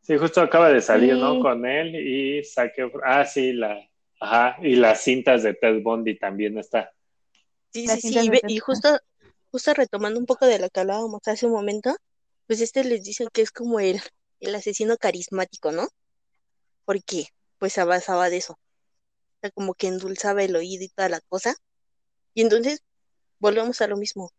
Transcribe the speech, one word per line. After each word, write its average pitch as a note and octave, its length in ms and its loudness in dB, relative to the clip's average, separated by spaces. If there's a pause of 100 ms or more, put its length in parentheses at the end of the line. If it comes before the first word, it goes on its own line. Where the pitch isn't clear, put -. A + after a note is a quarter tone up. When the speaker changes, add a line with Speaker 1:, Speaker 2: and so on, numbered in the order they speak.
Speaker 1:
Sí, D#3 160 0
justo E3 240 2
acaba E3 280 6
de C3 120 8
salir, B2 360 4
¿no? B2+ 220 2
Speaker 2:
Sí. - 0 -
Speaker 1:
Con B2 260 0
él D#3 300 -4
y C#3 480 -4
Zac B2 340 -4
Efron. C3 280 -6
Ah, C#3 200 4
sí, B2+ 280 -2
la, G#2+ 260 -4 (400)
ajá, A#2 420 2
y C#3+ 140 2
las A2+ 260 6
cintas B2+ 420 2
de G#2+ 100 0
Ted A2 280 2
Bundy A2+ 380 -2
también G#2 380 -4
está. G#2 340 -4 (840)
Speaker 3:
Sí, A#3 140 -6
Speaker 2:
Las A3+ 140 0
Speaker 3:
sí, - 0 -
sí, A3+ 160 -2
Speaker 2:
cintas A#3 80 4
Speaker 3:
y A3 40 2
Speaker 2:
de A#3 80 4
Speaker 3:
ve-, - 20 8
Speaker 2:
Ted A3 140 -2
Speaker 3:
y G#3+ 60 -4 (100)
Speaker 2:
Bundy. G#3+ 140 -2
Speaker 3:
justo, D4 160 4 (520)
justo D4 220 -2
retomando A3 460 -2
un B3 60 -6
poco C4 200 0
de A3+ 140 6
lo F#3 100 -4
que G3 100 -4
hablábamos G#3 480 -4
hace A3 180 -2
un A#3 80 2
momento, G#3+ 420 -2 (520)
pues A3+ 140 -2
este C4 220 0
les A#3 200 -2
dicen G#3+ 300 -8
que A3+ 80 2
es A3 100 0
como A#3 280 -4
el, G3 200 0 (400)
el G3 160 -6
asesino G#3+ 420 -2
carismático, F#3 760 -4
¿no? E3+ 160 -4 (1000)
Porque, F#3 420 -6 (320)
pues, G3 140 -4
se F#3+ 100 0
basaba F3+ 460 0
de F3+ 80 -2
eso. F3+ 160 -10
O - 40 -20 (840)
sea, G3+ 100 -10
como F#3+ 240 -6
que - 120 -4
endulzaba F#3+ 560 -4
el F#3+ 120 -2
oído F3+ 300 -4
y F#3+ 40 -20
toda F#3+ 200 -4
la E3+ 120 -6
cosa. A3+ 340 -4 (800)
Y A3+ 80 0
entonces, A#3 400 2 (560)
volvemos A3 420 0
a G#3+ 60 2
lo G3+ 100 -4
mismo. G3+ 420 -10